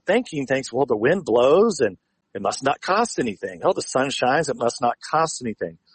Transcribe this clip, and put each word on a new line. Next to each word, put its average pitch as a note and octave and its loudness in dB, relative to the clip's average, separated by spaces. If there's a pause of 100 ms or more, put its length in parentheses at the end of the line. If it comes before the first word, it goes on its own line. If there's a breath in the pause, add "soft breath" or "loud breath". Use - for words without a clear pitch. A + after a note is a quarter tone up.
thinking F3+ -2
thinks, C3 -2
"Well, C3 0
the B2+ 0
wind G#2+ 0
blows D3 4
and G2+ 0 (340)
it G2+ -8
must G2 -4
not C#3 0
cost G#3 0
anything. F#2+ -4
Oh, F3 4
the - -2
sun C3+ -2
shines, C#3 0
it B2+ -4
must A#2 -2
not A#2+ 0
cost D#3+ -2
anything." G2 -8 (160 soft breath)